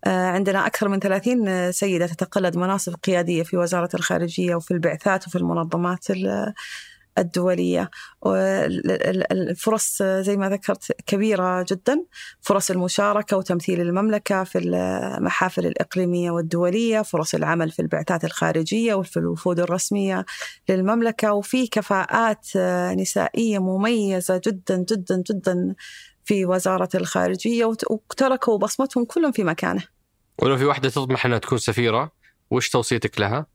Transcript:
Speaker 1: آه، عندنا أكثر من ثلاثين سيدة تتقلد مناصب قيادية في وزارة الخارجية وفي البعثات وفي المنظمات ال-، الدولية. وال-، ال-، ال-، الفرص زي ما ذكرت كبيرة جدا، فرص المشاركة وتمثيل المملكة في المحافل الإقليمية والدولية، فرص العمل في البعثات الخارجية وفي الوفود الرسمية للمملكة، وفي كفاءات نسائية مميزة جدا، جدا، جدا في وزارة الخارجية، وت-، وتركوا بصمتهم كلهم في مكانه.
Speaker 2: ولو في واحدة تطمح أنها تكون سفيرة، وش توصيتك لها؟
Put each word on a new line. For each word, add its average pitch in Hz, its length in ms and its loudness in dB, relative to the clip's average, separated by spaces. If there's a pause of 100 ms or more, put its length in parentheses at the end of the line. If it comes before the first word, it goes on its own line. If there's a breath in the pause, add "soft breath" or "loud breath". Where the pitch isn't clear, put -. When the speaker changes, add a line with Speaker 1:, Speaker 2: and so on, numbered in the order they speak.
Speaker 1:
آه، 185 220 2
عندنا 190 400 2
أكثر - 200 0
من 196 120 2
ثلاثين 196 720 0
سيدة 180 360 0
تتقلد 175 500 0
مناصب 180 380 -2
قيادية 175 480 0
في 180 140 -2
وزارة 175 360 0
الخارجية 175 640 0
وفي 170 160 -4
البعثات 175 560 0
وفي 175 100 -8
المنظمات 170 720 -2
ال-، 202 440 -2 (640 loud breath)
الدولية. 180 720 0 (320 loud breath)
وال-، 190 720 0
ال-، - 180 0
ال-، 185 400 0
الفرص 214 540 -2
زي 190 340 0
ما 196 120 0
ذكرت 202 420 -4 (140)
كبيرة 185 640 2
جدا، 269 360 0 (360 loud breath)
فرص 196 300 2
المشاركة 202 680 2
وتمثيل 180 440 0
المملكة 196 600 2
في 185 160 -2
المحافل 180 1040 0
الإقليمية 175 640 0
والدولية، 175 680 2
فرص 165 340 -2
العمل 160 360 0
في - 100 -6
البعثات 160 440 -2
الخارجية 165 680 0
وفي 190 240 -2
الوفود 170 420 0
الرسمية 185 680 0 (440 loud breath)
للمملكة، 214 640 2
وفي 233 340 0
كفاءات 214 800 0 (520)
نسائية 202 600 0
مميزة 190 880 0
جدا، 185 420 0
جدا، 185 400 0
جدا 185 460 0 (500 loud breath)
في 196 200 2
وزارة 185 500 0
الخارجية، 190 680 0
وت-، 226 260 -2
وتركوا 247 680 0
بصمتهم 240 480 0
كلهم 311 260 2
في 220 120 0
مكانه. 180 400 -2 (580)
Speaker 2:
ولو 131 160 4
في 131 80 2
واحدة 131 240 2
تطمح 131 360 0
أنها 120 120 4
تكون 117 200 0
سفيرة، 117 540 0 (400 soft breath)
وش 123 180 0
توصيتك 117 500 0
لها؟ 113 360 0